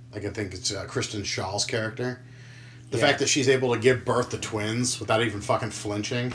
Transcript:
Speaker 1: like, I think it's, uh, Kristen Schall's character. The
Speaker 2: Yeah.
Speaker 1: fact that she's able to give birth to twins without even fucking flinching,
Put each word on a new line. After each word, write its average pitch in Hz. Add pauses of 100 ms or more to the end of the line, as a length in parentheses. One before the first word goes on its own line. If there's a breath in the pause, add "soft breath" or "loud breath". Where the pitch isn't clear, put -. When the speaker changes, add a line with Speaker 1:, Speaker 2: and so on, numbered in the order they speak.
(120)
Speaker 1:
like, 104
I -
think 98
it's, 95
uh, 95
Kristen 104
Schall's -
character. 120 (720 loud breath)
The 117
Speaker 2:
Yeah. 127
Speaker 1:
fact 143
that 135
she's 135
able 127
to 110
give 123
birth -
to 110
twins 113
without 110
even 104
fucking 113
flinching, 120